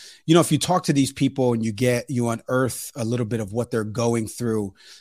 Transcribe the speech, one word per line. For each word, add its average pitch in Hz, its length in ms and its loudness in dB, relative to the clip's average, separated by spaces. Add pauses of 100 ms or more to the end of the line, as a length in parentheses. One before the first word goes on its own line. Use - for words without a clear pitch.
(260)
you 160 80 6
know, 175 60 10
if 160 100 4
you 151 80 2
talk 180 280 0
to 160 80 2
these 139 180 2
people 131 400 0
and 113 140 -2
you 110 80 -2
get, 120 360 0
you 120 200 0
unearth 127 680 -4
a 127 80 -6
little 120 220 -2
bit 110 160 -4
of 98 100 -8
what 117 180 -4
they're 113 140 -2
going 113 440 -2
through, 107 480 -4 (260)